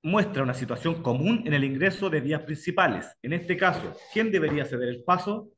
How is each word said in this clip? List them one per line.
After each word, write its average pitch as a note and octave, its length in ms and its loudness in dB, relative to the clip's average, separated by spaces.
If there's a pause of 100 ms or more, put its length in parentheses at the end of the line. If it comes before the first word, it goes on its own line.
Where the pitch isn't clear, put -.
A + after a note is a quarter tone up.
muestra F3 400 2
una B2+ 120 0
situación C3 480 -4
común D#3 440 2
en D3 80 2
el C#3 80 4
ingreso D#3+ 480 0
de D3+ 100 2
vías D3 220 -2
principales. D3+ 800 0
En C3 100 -4
este E3+ 240 -2
caso, - 400 0 (160)
¿quién A3 200 0
debería D3 320 2
ceder B2 240 -4
el B2 160 -8
paso? F#3+ 540 0